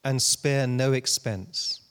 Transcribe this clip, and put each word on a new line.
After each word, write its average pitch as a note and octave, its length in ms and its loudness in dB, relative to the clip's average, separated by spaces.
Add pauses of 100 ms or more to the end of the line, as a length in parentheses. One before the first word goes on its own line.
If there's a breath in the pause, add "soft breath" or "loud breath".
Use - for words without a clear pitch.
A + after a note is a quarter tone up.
and C3 160 0
spare C#3 460 2
no B2+ 260 2
expense. - 880 -4 (100)